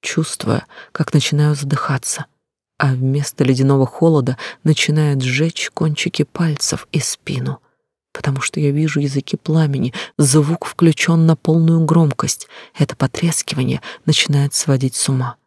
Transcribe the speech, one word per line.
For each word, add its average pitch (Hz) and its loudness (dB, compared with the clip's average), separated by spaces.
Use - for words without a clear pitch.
чувствуя, - -4
как - -4
начинаю 147 2
задыхаться, 143 -4
а 135 2
вместо 135 -2
ледяного 135 4
холода 143 2
начинает 151 2
жечь 135 -2
кончики 160 -2
пальцев - -4
и 151 0
спину, 127 -6
потому 135 -4
что - -6
я 143 2
вижу 147 0
языки 139 -2
пламени, 139 0
звук 147 2
включён 165 2
на 160 4
полную 165 4
громкость. 156 0
Это - -2
потрескивание 131 -2
начинает 143 2
сводить 131 0
с - -2
ума. 127 -2